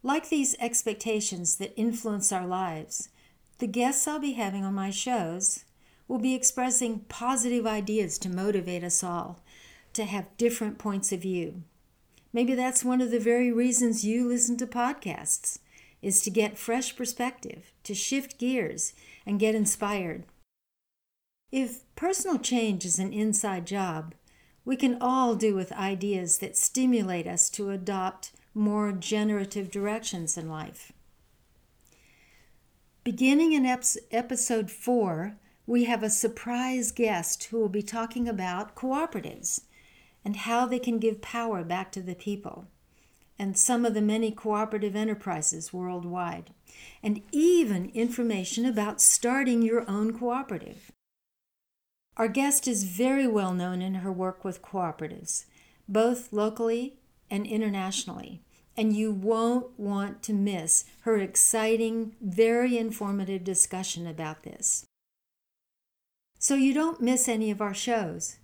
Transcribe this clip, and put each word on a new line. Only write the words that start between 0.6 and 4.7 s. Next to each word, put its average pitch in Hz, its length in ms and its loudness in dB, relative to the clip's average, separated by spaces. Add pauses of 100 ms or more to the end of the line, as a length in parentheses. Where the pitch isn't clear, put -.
that - 200 -8
influence 220 560 0
our 180 140 -2
lives, 180 640 -4 (480)
the 247 80 -4
guests 247 420 0
I'll 302 120 -4
be 277 140 -2
having 196 300 -2
on 196 120 -2